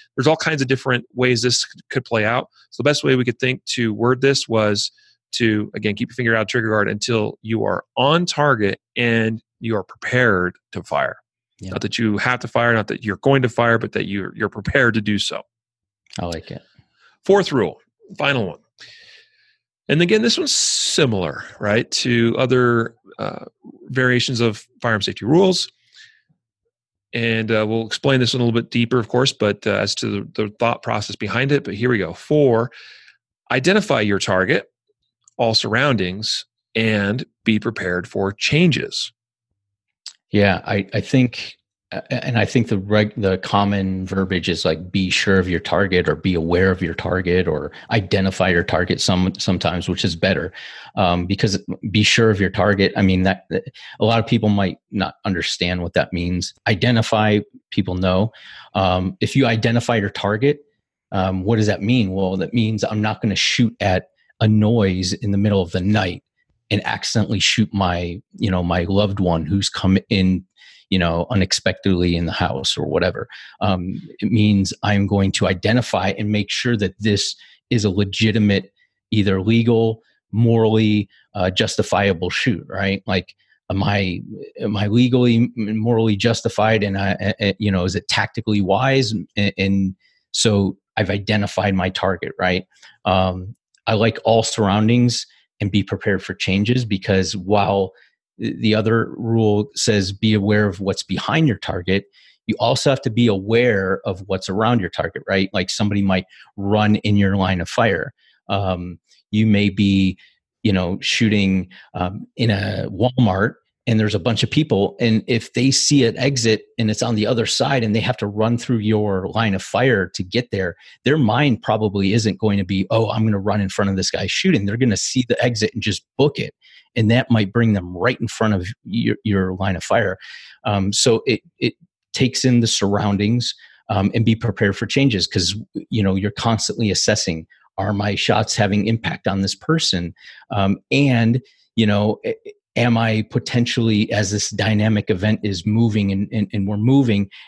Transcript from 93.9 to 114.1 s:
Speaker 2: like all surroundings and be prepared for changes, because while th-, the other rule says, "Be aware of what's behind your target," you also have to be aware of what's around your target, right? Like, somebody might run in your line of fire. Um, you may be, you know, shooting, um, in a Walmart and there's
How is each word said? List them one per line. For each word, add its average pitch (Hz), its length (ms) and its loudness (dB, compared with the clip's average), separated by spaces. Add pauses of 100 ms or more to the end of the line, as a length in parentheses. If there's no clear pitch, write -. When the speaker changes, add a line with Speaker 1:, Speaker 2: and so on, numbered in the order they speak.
Speaker 2:
like 110 320 2
all 113 160 4
surroundings 113 840 2 (340)
and 101 100 -2
be 101 120 2
prepared 98 400 -4
for 92 100 -8
changes, 107 520 0
because 95 500 0
while 98 580 0 (460)
th-, 113 200 -6
the 107 160 2
other 110 400 0
rule 110 600 2
says, 101 360 0
"Be 107 220 0
aware 104 340 2
of 95 120 -6
what's 95 240 -4
behind 120 440 0
your 107 100 0
target," 95 480 -2 (420)
you 107 120 -2
also 127 300 0
have 131 140 2
to 127 60 -4
be 117 180 2
aware 101 800 0
of 95 200 -6
what's 95 240 -4
around 110 320 2
your 90 80 -4
target, - 380 -6
right? 95 260 0
Like, 92 160 -2
somebody 101 320 -2
might 95 240 0 (320)
run 104 400 2
in 104 180 0
your 101 220 2
line 92 240 0
of 85 80 -6
fire. 104 440 0 (360)
Um, 92 500 -4 (320)
you 107 160 2
may 104 220 4
be, 98 480 2 (460)
you 104 100 2
know, 92 260 0
shooting, 98 720 0 (240)
um, 90 420 -6
in 117 140 0
a 98 400 -2
Walmart 110 640 2 (320)
and 113 120 2
there's 107 160 0